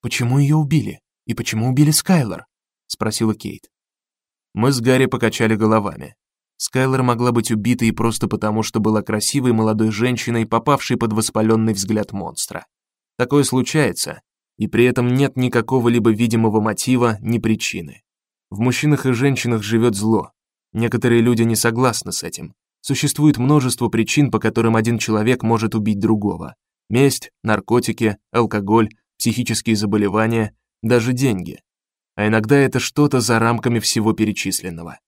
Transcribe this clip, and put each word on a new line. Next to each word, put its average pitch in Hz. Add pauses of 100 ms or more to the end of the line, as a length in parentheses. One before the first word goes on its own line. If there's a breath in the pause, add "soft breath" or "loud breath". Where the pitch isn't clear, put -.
Почему 123
её 143
убили? 143 (260)
И 117
почему 113
убили 135
Скайлер?» 127 (420)
спросила 110
Кейт. - (840)
Мы 117
с 123
Гарри 127
покачали 113
головами. 101 (440)
Скайлер 131
могла 123
быть 117
убита 113
и 113
просто 110
потому, 107
что -
была 107
красивой 123
молодой 110
женщиной, 117
попавшей 113
под 113
воспалённый 110
взгляд 101
монстра. - (500)
Такое 131
случается, 127 (380)
и 107
при 117
этом 123
нет 135
никакого 123
либо 117
видимого 110
мотива, 113
ни 113
причины. 90 (480)
В 98
мужчинах 139
и 131
женщинах 120
живёт 113
зло. 104 (400)
Некоторые 117
люди 117
не 113
согласны 120
с -
этим. 82 (260)
Существует 147
множество 127
причин, 120
по -
которым 113
один 113
человек 110
может 110
убить 104
другого. 101 (320)
Месть, 131 (120)
наркотики, 110 (140)
алкоголь, 110 (280)
психические 113
заболевания, 107 (280)
даже 120
деньги. 120 (560)
А 104
иногда 110
это 131
что-то 139
за 113
рамками 117
всего 110
перечисленного. 92